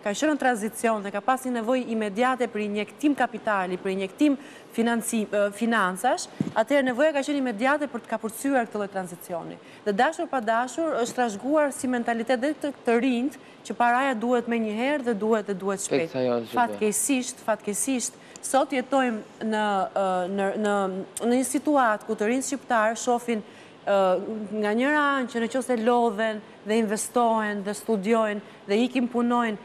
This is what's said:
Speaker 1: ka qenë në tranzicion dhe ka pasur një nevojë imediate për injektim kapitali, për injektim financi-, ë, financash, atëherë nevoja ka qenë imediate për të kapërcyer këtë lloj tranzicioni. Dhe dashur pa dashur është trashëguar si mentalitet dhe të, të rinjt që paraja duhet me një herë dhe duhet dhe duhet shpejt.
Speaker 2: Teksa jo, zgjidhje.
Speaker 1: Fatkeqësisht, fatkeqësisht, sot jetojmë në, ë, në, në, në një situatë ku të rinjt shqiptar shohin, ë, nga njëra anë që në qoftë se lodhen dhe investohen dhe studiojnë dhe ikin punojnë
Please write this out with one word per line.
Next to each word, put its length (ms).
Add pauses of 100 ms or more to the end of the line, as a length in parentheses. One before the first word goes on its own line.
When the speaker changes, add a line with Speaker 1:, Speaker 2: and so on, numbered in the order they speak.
Speaker 1:
ka 60
qenë 260
në 20
tranzicion 640
dhe 80
ka 100
pasur 300
një 100
nevojë 260
imediate 600
për 200
injektim 480
kapitali, 640
për 180
injektim 420 (380)
financi-, 560
ë, 220
financash, 760 (260)
atëherë 320
nevoja 280
ka 60
qenë 200
imediate 480
për 140
të 100
kapërcyer 560
këtë 100
lloj 120
tranzicioni. 680 (300)
Dhe 80
dashur 340
pa 140
dashur 600
është 140
trashëguar 560
si 160
mentalitet 540
dhe 120
të, 200 (120)
të 140
rinjt 380 (260)
që 100
paraja 400
duhet 340
me 120
një 160
herë 280
dhe 100
duhet 340
dhe 60
duhet 260
shpejt. 320
Speaker 2:
Teksa 100
jo, 200
zgjidhje. 180
Speaker 1:
Fatkeqësisht, 760 (120)
fatkeqësisht, 680 (280)
sot 300
jetojmë 480 (200)
në, 260 (300)
ë, 100 (220)
në, 200 (100)
në, 180 (480)
në 160
një 80
situatë 580
ku 100
të 120
rinjt 220
shqiptar 480
shohin, 440 (460)
ë, 120 (520)
nga 220
njëra 300 (160)
anë 120
që 80
në 80
qoftë 160
se 140
lodhen 640 (240)
dhe 120
investohen 840
dhe 100
studiojnë 680 (260)
dhe 160
ikin 240
punojnë 580